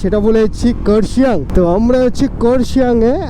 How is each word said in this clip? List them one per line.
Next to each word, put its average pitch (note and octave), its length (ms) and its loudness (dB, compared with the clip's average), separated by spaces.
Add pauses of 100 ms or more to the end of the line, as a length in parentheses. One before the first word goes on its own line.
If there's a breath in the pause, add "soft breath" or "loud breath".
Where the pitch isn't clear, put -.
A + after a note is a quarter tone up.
সেটা G3+ 240 -2
বলে A3 180 2
দিচ্ছি, G#3+ 240 -2 (200)
কার্শিয়াং। A3 500 0 (180)
তো F#3 60 4 (160)
আমরা A#3+ 280 2
হচ্ছে B3 200 0 (180)
কার্শিয়াং B3 520 0 (160)
এ - 20 0 (160)